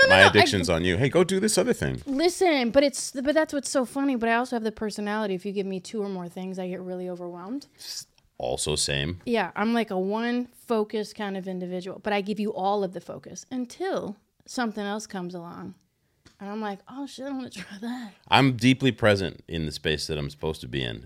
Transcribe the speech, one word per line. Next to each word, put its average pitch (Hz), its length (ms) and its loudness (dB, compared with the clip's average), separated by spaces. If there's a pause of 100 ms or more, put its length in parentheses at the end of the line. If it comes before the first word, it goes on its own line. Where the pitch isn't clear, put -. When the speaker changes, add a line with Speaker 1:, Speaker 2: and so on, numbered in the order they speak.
Speaker 1:
no, 539 60 10
Speaker 2:
my 98 120 10
Speaker 1:
no, 98 40 12
I - 40 10
Speaker 2:
addictions 98 400 6
on 82 160 4
you. 90 120 4
"Hey, 135 120 4
go 180 140 6
do 190 160 0
this 214 180 2
other 233 160 4
thing." - 320 -2
Speaker 1:
Listen, 294 640 2
but 277 120 6
it's, - 280 0
but 277 240 0
that's 311 180 2
what's 285 160 -4
so 269 160 0
funny. 277 300 -2
But 226 140 0
I 226 60 4
also 247 200 -2
have 226 80 -2
the 220 80 -2
personality. 208 640 -4
If 180 100 -6
you 202 60 -6
give 196 160 -4
me 190 120 -6
two 208 220 -8
or 202 80 -4
more 180 200 -8
things, 185 280 -10
I 185 120 -6
get 180 120 -6
really 180 280 -8
overwhelmed. 180 580 -10 (100)
Speaker 2:
S-, - 300 -14 (300)
also 67 380 -2
same. 73 500 -2
Speaker 1:
Yeah, 226 300 -2
I'm 214 180 0
like 226 180 -2
a 185 80 -2
one 233 480 -2 (200)
focus 214 460 -2
kind 196 240 -6
of 185 100 -8
individual, 180 520 -6
but 214 140 -4
I 202 80 2
give 202 180 -4
you 208 140 -2
all 196 300 0
of 185 100 -2
the 175 80 -10
focus - 500 -14
until 254 640 -4 (300)
something 220 400 -4
else 214 220 -6
comes 180 280 -8
along. 180 400 -14 (640)
And 196 120 -12
I'm 208 100 -8
like, 202 200 -6 (100)
"Oh 269 180 -10
shit, 262 200 -12
I 285 40 -8
wanna 262 180 -8
try 202 300 -14
that." 233 320 -8 (160)
Speaker 2:
I'm 127 300 6
deeply 127 340 6
present 101 560 4
in 82 180 -2
the 76 60 -2
space 76 360 -2
that 78 100 -2
I'm 71 120 -2
supposed 78 320 -6
to 67 60 -10
be 64 160 -4
in, 58 220 -8